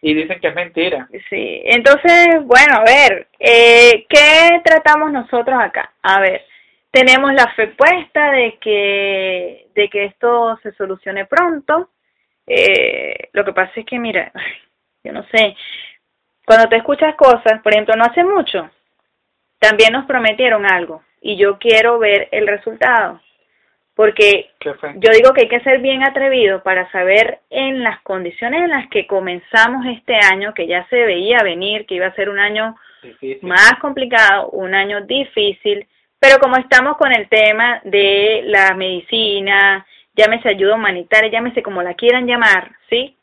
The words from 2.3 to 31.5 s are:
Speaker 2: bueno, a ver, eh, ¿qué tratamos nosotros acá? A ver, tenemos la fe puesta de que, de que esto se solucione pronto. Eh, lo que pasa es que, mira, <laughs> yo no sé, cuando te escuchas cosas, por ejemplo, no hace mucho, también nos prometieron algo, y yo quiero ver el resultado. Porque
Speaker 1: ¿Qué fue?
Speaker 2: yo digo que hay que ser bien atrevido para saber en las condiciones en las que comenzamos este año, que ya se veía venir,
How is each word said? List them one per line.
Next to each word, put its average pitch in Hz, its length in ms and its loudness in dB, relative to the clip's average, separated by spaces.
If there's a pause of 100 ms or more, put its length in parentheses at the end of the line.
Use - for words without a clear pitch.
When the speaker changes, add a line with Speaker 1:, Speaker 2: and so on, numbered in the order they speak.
Speaker 2:
bueno, 262 320 4
a 220 80 2
ver, 240 420 4 (120)
eh, 233 680 6
¿qué 320 560 4
tratamos 311 480 2
nosotros 247 480 -4
acá? - 340 -6 (100)
A 190 180 0
ver, 185 240 -2 (460)
tenemos 262 420 2
la 254 240 2
fe 220 120 -2
puesta 302 640 0
de 240 280 -2
que, 196 1120 -4
de 202 140 0
que 202 160 -4
esto 233 580 -2
se 202 100 -14
solucione 190 520 -10
pronto. 330 640 -2 (580)
Eh, - 840 -4
lo 202 140 -4
que 190 80 -8
pasa 185 220 -4
es 226 100 -16
que, 254 120 -10
mira, 226 360 -6
<laughs> - 720 -18
yo - 80 -14
no - 200 -14
sé, 214 240 0 (880)
cuando 226 240 4
te 226 80 0
escuchas 285 380 -2
cosas, 233 480 2
por 214 100 0
ejemplo, 214 240 0
no 226 80 2
hace 240 200 0
mucho, 311 460 -4 (880)
también 214 340 4
nos 262 120 -6
prometieron 226 680 -2
algo, 165 320 -4 (200)
y 208 160 -8
yo 196 200 0
quiero 233 400 2
ver 208 340 0
el 208 140 -2
resultado. 208 760 -4 (720)
Porque 214 640 0
Speaker 1:
¿Qué 143 160 -10
fue? 147 220 -14
Speaker 2:
yo 214 160 2
digo 233 200 6
que 262 100 2
hay 226 60 2
que 240 120 -4
ser 262 200 0
bien 262 220 -4
atrevido 262 600 -2
para 185 260 -2
saber 196 480 0 (120)
en 269 340 -6
las 214 180 -6
condiciones 196 600 -8
en 349 80 -2
las 277 180 -6
que 202 180 -6
comenzamos 220 800 -2
este 240 300 -6
año, 202 360 0
que 175 140 -8
ya 175 220 -6
se 240 160 0
veía 202 400 0
venir, 196 420 -6